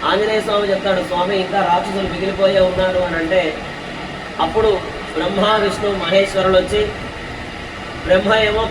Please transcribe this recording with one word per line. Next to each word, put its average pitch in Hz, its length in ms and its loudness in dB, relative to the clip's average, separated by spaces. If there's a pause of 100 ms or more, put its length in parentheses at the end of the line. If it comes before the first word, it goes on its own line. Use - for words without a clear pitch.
ఆంజనేయ 214 340 2
స్వామి 208 300 0
చెప్తాడు, 190 320 0
"స్వామి, 185 340 -2
ఇంకా 190 220 0
రాక్షసులు 190 500 0
మిగిలిపోయే 190 520 2
ఉన్నారు" 185 380 2
అని 180 180 0
అంటే 160 380 0 (840)
అప్పుడు 214 380 2 (360)
బ్రహ్మ, 202 480 2
విష్ణు, 202 280 0
మహేశ్వరులు 190 680 2
వచ్చి 208 260 2 (1200)
బ్రహ్మ 196 280 4
ఏమో 220 360 2